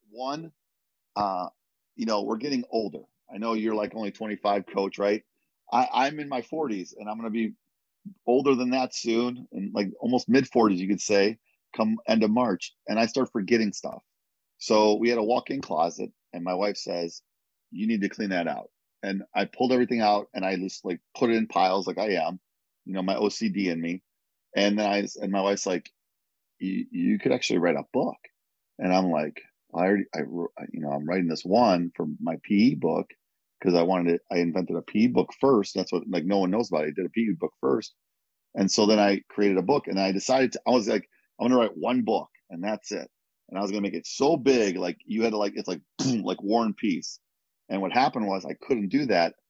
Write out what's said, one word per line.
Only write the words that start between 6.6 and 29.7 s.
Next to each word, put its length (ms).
and 100
I'm 80
gonna 140
be 240
older 300
than 140
that 240
soon, 580
and, 200
like, 160
almost 280
mid 200
forties, 320
you 80
could 120
say, 380
come 220
end 160
of 60
March. 440
And 100
I 80
start 240
forgetting 420
stuff. 300
So 360
we 160
had 80
a 40
walk-in 380
closet, 500
and 100
my 120
wife 220
says, 460
"You 160
need 140
to 80
clean 220
that 180
out." 220
And 200
I 100
pulled 280
everything 280
out, 340
and 100
I 120
just, 280
like, 160
put 140
it 60
in 100
piles 400
like 120
I 160
am, 260
you 100
know, 80
my 140
O 120
C 200
D 200
in 120
me. 220
And 200
then 140
I, 160
and 80
my 120
wife's 240
like, 220
"You, 320
you 300
could 120
actually 280
write 160
a 160
book." 240
And 120
I'm 200
like, 280